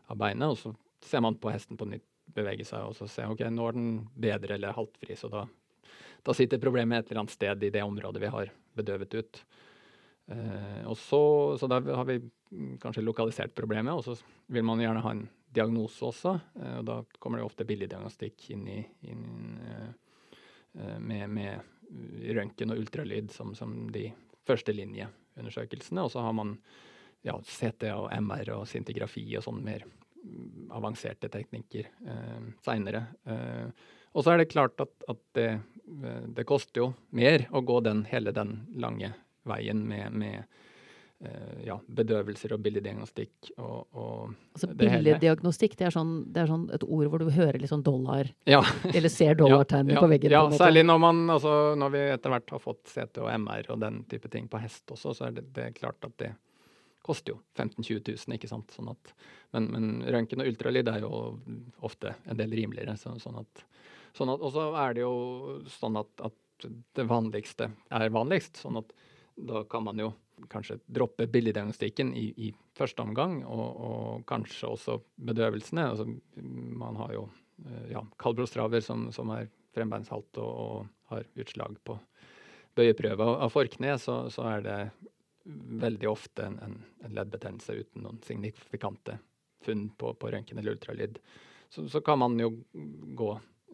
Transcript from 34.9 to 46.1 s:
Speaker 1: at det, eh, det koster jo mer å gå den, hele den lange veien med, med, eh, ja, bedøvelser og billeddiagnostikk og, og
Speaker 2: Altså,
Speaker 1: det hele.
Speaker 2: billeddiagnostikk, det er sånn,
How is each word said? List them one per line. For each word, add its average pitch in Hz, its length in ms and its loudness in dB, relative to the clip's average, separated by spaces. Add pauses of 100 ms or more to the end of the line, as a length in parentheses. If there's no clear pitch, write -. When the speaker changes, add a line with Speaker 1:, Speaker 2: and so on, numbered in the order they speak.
Speaker 1:
at 113 160 -8 (120)
det, 113 180 2
eh, 120 760 -10
det 117 200 -6
koster 135 380 2
jo 127 40 2 (200)
mer 127 420 6
å 135 120 2
gå 123 200 4
den, 107 240 2
hele 110 260 -2
den 104 280 -4 (120)
lange 113 400 -6 (340)
veien 107 400 -4
med, 107 260 -6
med, 107 300 -6 (800)
eh, - 420 -14
ja, 98 220 -8
bedøvelser 107 680 0
og 107 80 -2
billeddiagnostikk 104 920 -4
og, 117 360 -10
og 113 460 -8 (140)
Speaker 2:
Altså, - 200 -4
Speaker 1:
det 147 220 6
hele. - 100 6
Speaker 2:
billeddiagnostikk, 156 760 4
det 180 100 2
er 170 60 0
sånn, 165 160 0 (160)